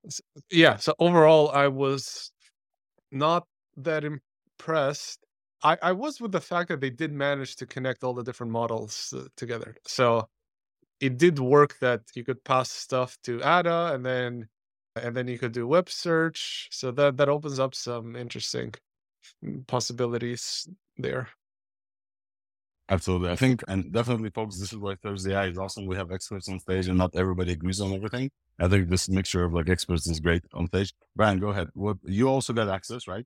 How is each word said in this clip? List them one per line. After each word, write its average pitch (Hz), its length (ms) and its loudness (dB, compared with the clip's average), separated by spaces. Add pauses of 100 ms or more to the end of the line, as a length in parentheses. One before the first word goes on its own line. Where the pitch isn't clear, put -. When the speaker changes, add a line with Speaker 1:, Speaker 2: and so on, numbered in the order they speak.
Speaker 1:
S-, - 140 -10 (300)
yeah. 160 260 6
So 156 240 -2
overall, 160 500 8
I 139 180 4
was 135 640 -4 (800)
not 165 380 2 (280)
that 147 280 -2
impressed. - 1200 -4 (380)
I, 160 180 6
I 175 100 2
was 254 280 -4
with 233 100 -6
the 180 100 0
fact 175 280 -4
that 151 120 -4
they 135 100 -2
did 147 220 -4
manage 139 440 -2
to 131 100 -12
connect 127 380 -6
all 127 100 -2
the 120 80 -6
different 117 300 -8
models, 113 640 -4
uh, 131 80 -10 (120)
together. 117 480 -10
So 117 440 4 (720)
it 127 180 -2
did 160 220 6
work 143 400 6
that 123 220 2 (120)
you 123 80 -10
could 120 220 -8
pass 131 260 0
stuff - 540 -4
to 120 160 -4
Ada 170 540 2
and 127 120 -6
then, 123 420 -4 (460)
and 120 220 -6
then 123 100 -2
you 123 120 -6
could 117 140 -4
do 120 140 -4
web 175 240 4
search. - 800 -2
So 127 220 -6
that, 139 240 4
that 143 120 4
opens 147 300 -2
up 131 160 0
some 117 400 -8
interesting, 120 600 -8 (680)
mm, 143 220 -10
possibilities 120 1000 -4 (280)
there. 127 320 -4 (1600)
Speaker 2:
Absolutely. 90 420 0
I 90 60 0
think, 127 300 2
and 95 260 -4
definitely, 113 380 -2
folks, 104 300 -6
this 101 120 -8
is 110 60 -12
why 98 160 -6
Thursday 98 400 -4
Eye 98 120 2
is 90 120 -6
awesome. 98 280 -8
We 92 100 -4
have 92 160 -6
experts 95 360 -10
on 92 120 -8
stage 95 260 -2
and 92 120 2
not 90 180 2
everybody 90 360 0
agrees 92 280 -4
on 98 120 -2
everything. 113 380 -6 (300)
I 87 80 4
think 95 200 4
this 90 200 0
mixture 95 360 0
of, 85 80 0
like, 85 160 0
experts 87 380 0
is 80 140 -2
great 82 320 2
on 85 140 -4
stage. 98 260 -2 (240)
Brian, 104 240 4
go 104 80 -2
ahead. 95 240 -4
What, 98 320 -4
you 107 240 2
also 135 240 0
got 113 160 0
access, 98 400 -6
right? 104 180 -8